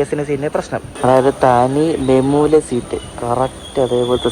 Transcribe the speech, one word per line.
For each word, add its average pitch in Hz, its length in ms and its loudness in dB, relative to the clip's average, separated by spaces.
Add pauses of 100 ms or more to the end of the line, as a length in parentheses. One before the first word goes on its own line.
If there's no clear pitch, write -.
എസിന്റെ 147 260 -2
സീറ്റിന്റെ 143 280 -4
പ്രശ്നം. 160 260 -6 (220)
അതായത് 131 280 4 (120)
തനി 131 420 4 (220)
മെമൂല 143 500 4 (100)
സീറ്റ്, - 300 -4 (240)
കറക്റ്റ് 123 600 -4
അതേപോലത്തെ 123 480 0